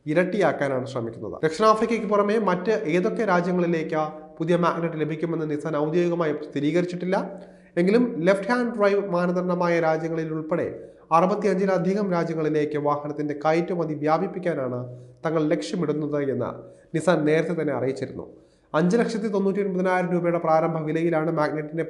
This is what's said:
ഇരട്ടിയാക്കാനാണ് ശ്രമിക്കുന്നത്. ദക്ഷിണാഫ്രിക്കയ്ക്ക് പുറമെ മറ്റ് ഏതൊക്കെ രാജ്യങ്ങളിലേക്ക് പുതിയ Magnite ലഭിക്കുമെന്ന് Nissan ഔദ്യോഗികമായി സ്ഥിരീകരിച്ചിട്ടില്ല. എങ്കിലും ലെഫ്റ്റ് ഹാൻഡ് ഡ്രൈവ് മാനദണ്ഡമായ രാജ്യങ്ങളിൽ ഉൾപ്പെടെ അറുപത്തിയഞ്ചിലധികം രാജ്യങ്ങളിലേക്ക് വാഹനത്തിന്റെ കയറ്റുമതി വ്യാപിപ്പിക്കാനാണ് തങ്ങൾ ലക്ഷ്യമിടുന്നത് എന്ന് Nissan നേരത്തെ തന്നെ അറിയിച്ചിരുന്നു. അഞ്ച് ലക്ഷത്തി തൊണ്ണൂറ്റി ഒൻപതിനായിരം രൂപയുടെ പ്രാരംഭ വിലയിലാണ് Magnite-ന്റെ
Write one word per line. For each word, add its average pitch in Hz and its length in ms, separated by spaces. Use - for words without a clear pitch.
ഇരട്ടിയാക്കാനാണ് 151 800
ശ്രമിക്കുന്നത്. 117 580
ദക്ഷിണാഫ്രിക്കയ്ക്ക് 214 640
പുറമെ 208 320
മറ്റ് 185 320
ഏതൊക്കെ 202 540
രാജ്യങ്ങളിലേക്ക് 170 840
പുതിയ 170 180
Magnite 165 400
ലഭിക്കുമെന്ന് 156 540
Nissan 147 260
ഔദ്യോഗികമായി 170 580
സ്ഥിരീകരിച്ചിട്ടില്ല. 175 800
എങ്കിലും 196 440
ലെഫ്റ്റ് 190 280
ഹാൻഡ് 247 300
ഡ്രൈവ് 196 300
മാനദണ്ഡമായ 175 720
രാജ്യങ്ങളിൽ 160 520
ഉൾപ്പെടെ 156 480
അറുപത്തിയഞ്ചിലധികം 190 1000
രാജ്യങ്ങളിലേക്ക് 151 680
വാഹനത്തിന്റെ 147 560
കയറ്റുമതി 165 500
വ്യാപിപ്പിക്കാനാണ് 147 1080
തങ്ങൾ 156 180
ലക്ഷ്യമിടുന്നത് 147 880
എന്ന് 120 220
Nissan 160 220
നേരത്തെ 160 440
തന്നെ 147 100
അറിയിച്ചിരുന്നു. 127 540
അഞ്ച് 196 220
ലക്ഷത്തി 214 320
തൊണ്ണൂറ്റി 196 340
ഒൻപതിനായിരം 180 500
രൂപയുടെ 170 260
പ്രാരംഭ 160 400
വിലയിലാണ് 160 520
Magnite-ന്റെ 151 600